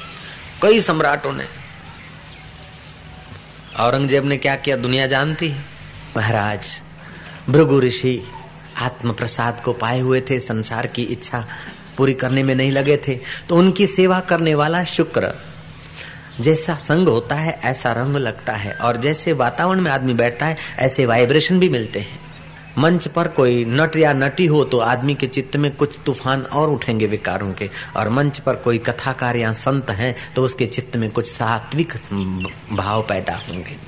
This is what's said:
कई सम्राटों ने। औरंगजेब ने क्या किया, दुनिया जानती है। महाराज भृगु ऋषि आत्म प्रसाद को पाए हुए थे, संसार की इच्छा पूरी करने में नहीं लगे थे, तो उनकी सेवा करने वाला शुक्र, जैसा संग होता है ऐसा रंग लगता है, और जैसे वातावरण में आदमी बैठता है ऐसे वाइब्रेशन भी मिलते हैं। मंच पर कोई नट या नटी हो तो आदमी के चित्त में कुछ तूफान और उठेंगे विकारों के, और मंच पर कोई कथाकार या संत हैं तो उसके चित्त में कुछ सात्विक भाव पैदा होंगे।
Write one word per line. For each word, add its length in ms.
कई 200
सम्राटों 520
ने। 100
औरंगजेब 460
ने 120
क्या 180
किया, 220
दुनिया 300
जानती 420
है। 160
महाराज 420
भृगु 300
ऋषि 440
आत्म 360
प्रसाद 520
को 80
पाए 260
हुए 220
थे, 180
संसार 480
की 140
इच्छा 440
पूरी 160
करने 300
में 120
नहीं 160
लगे 260
थे, 220
तो 60
उनकी 320
सेवा 320
करने 360
वाला 280
शुक्र, 580
जैसा 340
संग 320
होता 280
है 280
ऐसा 280
रंग 240
लगता 380
है, 200
और 240
जैसे 360
वातावरण 480
में 100
आदमी 220
बैठता 320
है 120
ऐसे 260
वाइब्रेशन 540
भी 100
मिलते 300
हैं। 260
मंच 300
पर 200
कोई 380
नट 300
या 180
नटी 320
हो 180
तो 160
आदमी 360
के 120
चित्त 280
में 200
कुछ 200
तूफान 360
और 280
उठेंगे 360
विकारों 480
के, 160
और 140
मंच 300
पर 160
कोई 220
कथाकार 580
या 180
संत 380
हैं 240
तो 80
उसके 220
चित्त 320
में 120
कुछ 220
सात्विक 600
भाव 280
पैदा 340
होंगे। 420